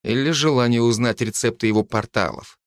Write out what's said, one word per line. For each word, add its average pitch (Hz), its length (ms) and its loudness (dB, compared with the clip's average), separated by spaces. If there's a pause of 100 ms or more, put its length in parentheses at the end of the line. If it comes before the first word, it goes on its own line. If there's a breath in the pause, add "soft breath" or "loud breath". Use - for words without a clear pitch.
или 135 280 0
желание 127 500 2
узнать 117 400 0
рецепты 113 460 -2
его 107 160 2
порталов. - 840 -4